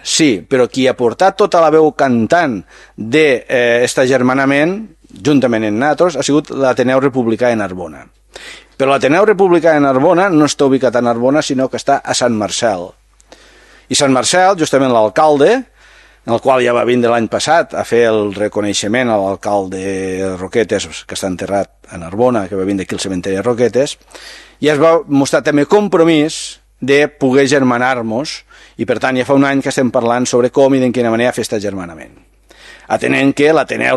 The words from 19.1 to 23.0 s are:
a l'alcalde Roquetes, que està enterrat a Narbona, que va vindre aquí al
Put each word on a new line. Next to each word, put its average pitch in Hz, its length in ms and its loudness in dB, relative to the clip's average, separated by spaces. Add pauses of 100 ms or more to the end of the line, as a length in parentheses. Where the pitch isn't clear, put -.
a 107 80 2
l'alcalde 95 1200 -4
Roquetes, 95 480 -2 (200)
que 95 100 -12
està 98 100 -6
enterrat 92 640 -6
a 92 80 -16
Narbona, 101 480 -2
que 98 120 -6
va 95 80 -2
vindre 98 200 -4
aquí - 80 -6
al - 80 -10